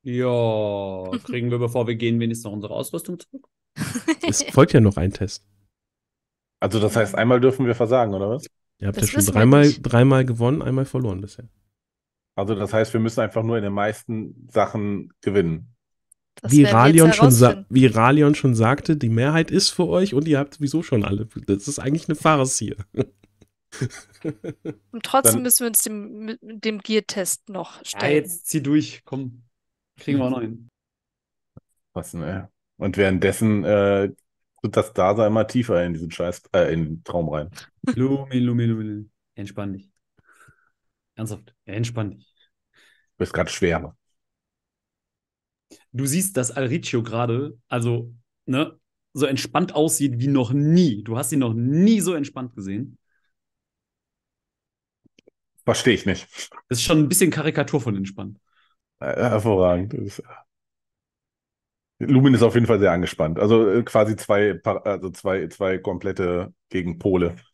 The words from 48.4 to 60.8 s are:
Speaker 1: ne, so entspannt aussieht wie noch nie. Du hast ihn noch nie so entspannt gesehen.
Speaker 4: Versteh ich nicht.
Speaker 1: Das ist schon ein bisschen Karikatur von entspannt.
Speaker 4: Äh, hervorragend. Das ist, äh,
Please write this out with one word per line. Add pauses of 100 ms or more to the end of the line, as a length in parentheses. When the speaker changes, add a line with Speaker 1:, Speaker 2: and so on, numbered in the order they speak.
Speaker 1:
ne, (340)
so
entspannt
aussieht
wie
noch
nie.
Du
hast
ihn
noch
nie
so
entspannt
gesehen. (2750)
Speaker 4:
Versteh
ich
nicht. (400)
Speaker 1:
Das
ist
schon
ein
bisschen
Karikatur
von
entspannt. (600)
Speaker 4:
Äh,
hervorragend.
Das
ist,
äh, (1800)